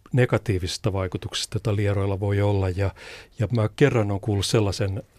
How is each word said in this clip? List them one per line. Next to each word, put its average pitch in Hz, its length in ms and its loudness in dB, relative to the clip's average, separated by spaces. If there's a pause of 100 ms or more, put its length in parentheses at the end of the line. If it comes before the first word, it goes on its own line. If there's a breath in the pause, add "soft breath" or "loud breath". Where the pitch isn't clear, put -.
(140)
negatiivisista 107 800 0
vaikutuksista, - 600 -4
joita 107 200 -2
lieroilla 101 440 0
voi 101 220 0
olla. 101 280 2
Ja, 95 220 0 (480 loud breath)
ja 104 120 0
mä 110 240 2
kerran 120 360 4
oon 98 80 -2
kuullut 101 260 0
sellaisen 98 580 0 (160)